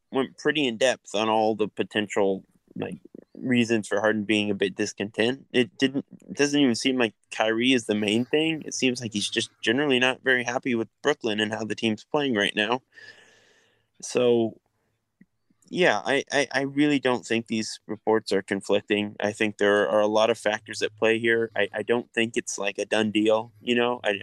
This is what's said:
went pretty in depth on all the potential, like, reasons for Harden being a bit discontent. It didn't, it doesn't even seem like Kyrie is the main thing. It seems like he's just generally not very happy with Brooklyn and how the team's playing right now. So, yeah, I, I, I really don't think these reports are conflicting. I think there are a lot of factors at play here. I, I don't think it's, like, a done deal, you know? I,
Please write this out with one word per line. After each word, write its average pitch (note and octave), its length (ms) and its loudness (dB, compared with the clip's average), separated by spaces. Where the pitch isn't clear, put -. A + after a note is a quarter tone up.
went B2+ 280 -4
pretty D3+ 280 0
in A2+ 100 -2
depth B2 380 0
on A2 140 0
all A2 260 2
the G#2 140 -2
potential, G2 760 -2
like, G#2 240 -10
reasons A#2 480 2
for - 140 0
Harden G#2+ 240 2
being G#2 260 2
a G2+ 40 -2
bit G2 200 -2
discontent. A2 800 -4
It B2 240 0
didn't, C3 300 0
it - 120 -8
doesn't C#3+ 200 2
even C3 160 4
seem C3 220 -2
like A#2 160 0
Kyrie A2+ 440 0
is A#2+ 100 0
the G#2+ 100 0
main G#2+ 300 0
thing. D#3 400 -2
It - 80 -12
seems B2+ 300 -2
like A2 100 -8
he's G2+ 160 -4
just - 220 -4
generally C3 380 0
not B2+ 260 0
very B2 180 0
happy B2 320 -4
with A2+ 140 -2
Brooklyn A#2 360 -2
and G#2+ 140 -2
how A2 120 -6
the G#2+ 100 -6
team's A2 300 -2
playing C#3 300 -2
right G2+ 220 0
now. G#2+ 240 0
So, A#2+ 580 0
yeah, C#3 360 2
I, B2+ 280 0
I, C#3 180 2
I C3 120 -2
really C#3+ 360 2
don't B2 280 0
think A2+ 200 0
these A2 400 -6
reports A2 460 -2
are G2 80 2
conflicting. G#2 800 -2
I G#2 120 0
think G#2 260 -2
there G2+ 300 4
are G#2+ 120 2
a G#2+ 60 4
lot G#2+ 240 4
of A#2 80 -2
factors G#2+ 420 -4
at - 160 -4
play A2+ 220 2
here. A#2 360 0
I, G2+ 200 0
I G#2+ 80 -4
don't A#2 320 -2
think A2+ 220 -2
it's, - 200 -4
like, G2+ 220 -4
a G2+ 80 -2
done A2 240 0
deal, A2 500 0
you A#2+ 140 -2
know? A#2+ 280 0
I, G2+ 200 -2